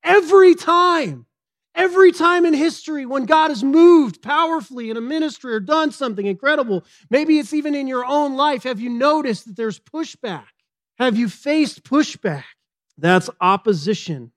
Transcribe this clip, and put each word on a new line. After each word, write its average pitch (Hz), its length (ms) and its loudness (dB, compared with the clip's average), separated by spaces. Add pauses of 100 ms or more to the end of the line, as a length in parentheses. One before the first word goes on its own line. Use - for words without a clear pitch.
Every 359 540 6
time. 330 680 0 (480)
Every 359 360 4
time 349 340 0
in 330 100 2
history 294 520 -4
when 262 180 -4
God 311 260 2
has 226 120 -6
moved 302 580 4
powerfully 277 720 -4
in 226 60 -8
a 233 40 -8
ministry 262 540 -6
or 214 60 -2
done 302 320 -2
something 202 340 -8
incredible, 233 580 -2 (240)
maybe 302 300 2
it's 277 140 -6
even 294 240 -4
in 277 100 -6
your 254 180 -4
own 277 320 -2
life, 285 280 -2
have 247 160 -8
you 240 100 -8
noticed 262 560 -2
that 208 80 -20
there's 220 240 -8
pushback? 214 680 -12 (520)
Have 247 180 0
you 233 120 -2
faced 294 560 -4
pushback? 196 580 -4 (540)
That's 180 340 0 (100)
opposition. 180 960 -2